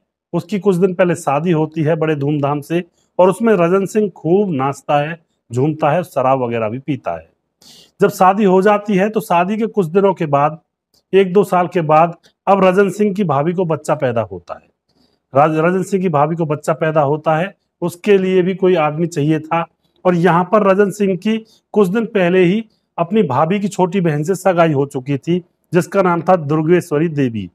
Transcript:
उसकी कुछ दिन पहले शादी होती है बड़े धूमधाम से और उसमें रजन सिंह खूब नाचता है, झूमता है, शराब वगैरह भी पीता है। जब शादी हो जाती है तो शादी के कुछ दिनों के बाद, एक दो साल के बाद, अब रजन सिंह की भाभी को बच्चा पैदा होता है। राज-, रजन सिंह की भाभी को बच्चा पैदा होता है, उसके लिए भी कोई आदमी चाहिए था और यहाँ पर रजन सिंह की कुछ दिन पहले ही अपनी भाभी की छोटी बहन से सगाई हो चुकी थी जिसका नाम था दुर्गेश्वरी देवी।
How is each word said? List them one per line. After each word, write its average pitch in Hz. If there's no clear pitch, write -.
उसकी 180
कुछ 190
दिन 180
पहले 175
शादी 160
होती 156
है 156
बड़े 156
धूमधाम 143
से 170
और 185
उसमें 220
रजन 180
सिंह 214
खूब 185
नाचता 139
है, 156
झूमता 151
है, 170
शराब 131
वगैरह 117
भी 120
पीता 117
है। 80
जब 196
शादी 196
हो 190
जाती 208
है 190
तो 220
शादी 180
के 226
कुछ 196
दिनों 190
के 170
बाद, 147
एक 190
दो 202
साल 180
के 170
बाद, 160
अब 196
रजन 185
सिंह 208
की 202
भाभी 151
को 180
बच्चा 156
पैदा 120
होता 92
है। -
राज-, 156
रजन 180
सिंह 185
की 190
भाभी 151
को 165
बच्चा 151
पैदा 156
होता 151
है, 190
उसके 175
लिए 185
भी 185
कोई 185
आदमी 156
चाहिए 151
था 165
और 180
यहाँ 170
पर 208
रजन 196
सिंह 190
की 220
कुछ 202
दिन 220
पहले 185
ही 202
अपनी 208
भाभी 160
की 196
छोटी 180
बहन 151
से 180
सगाई 170
हो 139
चुकी 139
थी 170
जिसका 180
नाम 175
था 185
दुर्गेश्वरी 156
देवी। 120